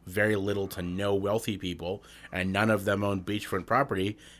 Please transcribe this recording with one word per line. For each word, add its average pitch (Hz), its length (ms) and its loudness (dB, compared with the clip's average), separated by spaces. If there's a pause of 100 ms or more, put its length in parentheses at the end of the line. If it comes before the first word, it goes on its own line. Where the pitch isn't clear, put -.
very 104 300 2
little 98 320 0
to 95 140 -8
no 95 320 0
wealthy 101 440 0
people, 90 440 -6 (300)
and 92 200 0
none 107 180 4
of 101 140 2
them 101 180 2
own 101 200 2
beachfront 98 440 -4
property, 110 500 0 (240)